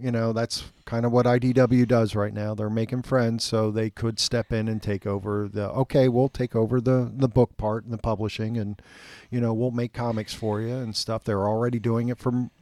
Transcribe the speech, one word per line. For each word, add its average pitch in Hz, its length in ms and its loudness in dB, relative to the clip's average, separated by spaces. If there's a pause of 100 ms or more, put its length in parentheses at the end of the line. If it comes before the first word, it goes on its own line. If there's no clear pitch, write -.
You 127 100 -2
know, 113 220 0
that's 113 320 -4 (200)
kinda 117 220 -2
what 120 180 4
I 123 140 4
D 123 140 4
W 123 320 6
does 113 280 2
right 104 200 -2
now. 104 200 -4
They're 107 160 -4
making 113 340 -2
friends, 117 420 0
so 110 260 2
they 110 180 0
could 113 300 -4
step - 320 -2
in 110 160 0
and 110 160 -4
take 101 240 -4
over 101 400 -2
the, 101 220 -4
okay, 131 400 2
we'll 127 180 2
take 127 260 -4
over 117 280 2
the, 127 340 2
the 131 140 2
book 120 260 2
part 107 300 -4
and 117 80 -8
the 110 40 -4
publishing, 110 600 -4
and, 104 240 -6 (480)
you 123 100 -2
know, 117 140 2
we'll 120 180 0
make 120 220 -4
comics 113 400 -4
for 107 260 -2
you 117 160 -4
and 120 180 -6
stuff. 113 300 -6
They're 101 240 0
already 117 320 0
doing 117 300 0
it 123 80 -4
for 127 160 -2
m-, 123 180 -2 (100)